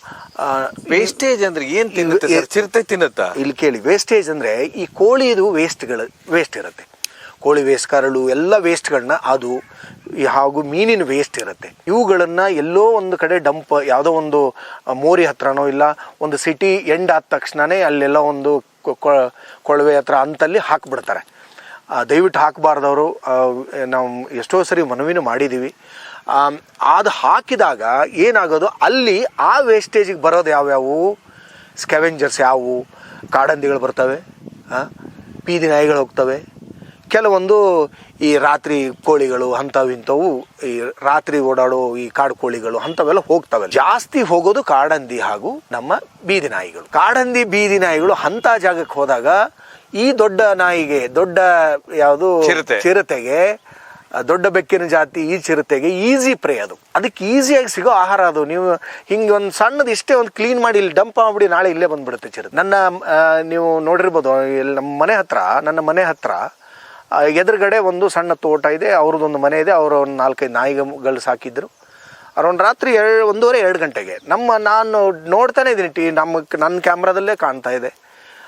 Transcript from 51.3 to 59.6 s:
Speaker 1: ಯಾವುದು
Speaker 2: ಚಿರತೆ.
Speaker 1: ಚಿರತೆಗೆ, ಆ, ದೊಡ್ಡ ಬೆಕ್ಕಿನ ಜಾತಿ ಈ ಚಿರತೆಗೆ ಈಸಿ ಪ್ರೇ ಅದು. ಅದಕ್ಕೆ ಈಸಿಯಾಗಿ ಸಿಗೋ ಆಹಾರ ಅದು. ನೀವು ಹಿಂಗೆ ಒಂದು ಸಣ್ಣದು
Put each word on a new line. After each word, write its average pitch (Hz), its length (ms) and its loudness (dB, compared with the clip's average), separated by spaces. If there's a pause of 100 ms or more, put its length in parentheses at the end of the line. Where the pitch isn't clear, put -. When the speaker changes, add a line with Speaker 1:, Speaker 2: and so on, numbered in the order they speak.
Speaker 1:
ಯಾವುದು 156 500 2
Speaker 2:
ಚಿರತೆ. 151 340 0
Speaker 1:
ಚಿರತೆಗೆ, 170 800 0 (540)
ಆ, 123 80 -4
ದೊಡ್ಡ 175 240 0
ಬೆಕ್ಕಿನ 175 400 0
ಜಾತಿ 156 340 0
ಈ 165 180 -2
ಚಿರತೆಗೆ 151 520 0
ಈಸಿ 254 440 2
ಪ್ರೇ 139 240 -2
ಅದು. 101 200 -10 (160)
ಅದಕ್ಕೆ 190 300 -4
ಈಸಿಯಾಗಿ 262 440 2
ಸಿಗೋ 185 220 0
ಆಹಾರ 190 360 2
ಅದು. 151 180 0
ನೀವು 175 300 -2 (340)
ಹಿಂಗೆ 214 220 0
ಒಂದು 202 200 2
ಸಣ್ಣದು 247 400 0